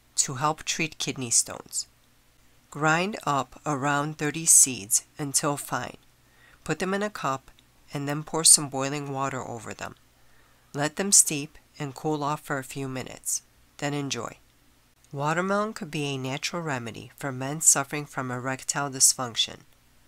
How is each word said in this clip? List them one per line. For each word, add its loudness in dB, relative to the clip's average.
to 0
help 0
treat -4
kidney -4
stones. -2
Grind 2
up 0
around 0
thirty -2
seeds 6
until 0
fine. -6
Put 0
them 0
in 0
a 0
cup -4
and -4
then -2
pour -2
some 8
boiling -2
water -2
over -8
them. -10
Let 0
them -2
steep 4
and -6
cool 0
off -2
for -4
a -4
few -6
minutes. -6
Then 0
enjoy. -4
Watermelon 0
could -10
be -2
a -2
natural -4
remedy -6
for -6
men -4
suffering 4
from -6
erectile -2
dysfunction. 2